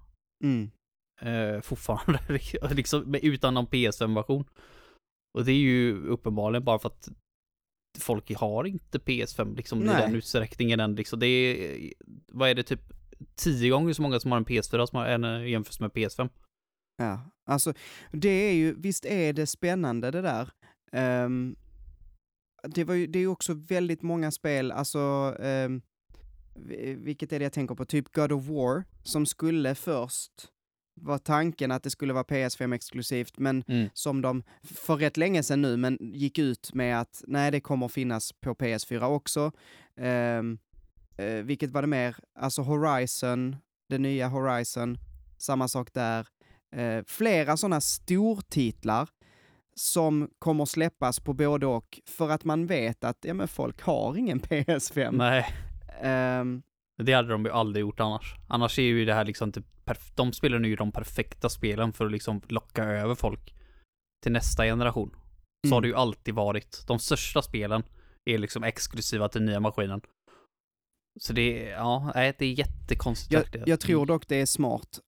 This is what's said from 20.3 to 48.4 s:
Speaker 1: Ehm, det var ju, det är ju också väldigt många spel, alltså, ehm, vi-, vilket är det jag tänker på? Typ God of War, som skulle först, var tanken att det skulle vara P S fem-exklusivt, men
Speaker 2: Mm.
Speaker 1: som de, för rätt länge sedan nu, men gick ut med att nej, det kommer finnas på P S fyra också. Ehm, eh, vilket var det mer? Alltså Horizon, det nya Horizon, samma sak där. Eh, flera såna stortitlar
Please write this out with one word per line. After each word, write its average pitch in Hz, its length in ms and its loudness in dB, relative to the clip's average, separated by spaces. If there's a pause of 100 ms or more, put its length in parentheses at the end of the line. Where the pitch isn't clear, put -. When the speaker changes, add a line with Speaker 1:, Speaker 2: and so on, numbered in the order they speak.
Speaker 1:
Ehm, 127 640 0 (1080)
det 156 200 0
var 165 100 0
ju, 175 140 2
det 170 120 0
är - 20 4
ju 185 60 2
också 180 260 -2
väldigt 165 480 -2
många 170 300 0
spel, 139 400 0
alltså, 143 280 -2 (400)
ehm, 131 420 -2 (720)
vi-, - 400 -10
vilket 143 380 -6
är 147 60 -2
det 143 60 0
jag 139 80 -4
tänker 127 220 -2
på? 127 100 -6
Typ - 280 -2
God 147 180 2
of 139 160 -2
War, 143 360 0 (200)
som 151 220 0
skulle 151 500 0
först, 131 560 -4 (680)
var 143 160 -2
tanken 151 540 2
att 131 120 -4
det 139 60 -4
skulle 135 240 -4
vara 127 100 0
P 135 180 0
S 127 160 -2
fem-exklusivt, 123 800 -4
men 131 300 0
Speaker 2:
Mm. 117 260 2
Speaker 1:
som 139 280 -2
de, 127 220 0 (200)
för - 340 -2
rätt 147 200 0
länge 165 260 2
sedan 143 180 2
nu, 127 160 2
men 127 240 0
gick 139 380 -4
ut 131 340 -2
med 123 280 0
att - 260 -10
nej, 143 240 2
det 143 100 0
kommer 127 260 -2
finnas 120 460 -4
på 123 220 -6
P 120 180 0
S 107 120 -4
fyra 120 220 -2
också. 147 440 0 (460)
Ehm, 120 600 0 (600)
eh, 107 260 -2
vilket 135 280 -2
var 139 100 0
det 143 60 0
mer? 123 280 0 (240)
Alltså 135 220 -2
Horizon, 131 920 0 (340)
det 139 80 -2
nya 135 300 2
Horizon, 123 720 -2 (400)
samma 131 300 0
sak 123 260 -4
där. 113 340 -2 (480)
Eh, 117 320 -2
flera 160 500 2
såna 175 240 2
stortitlar 160 1300 2 (640)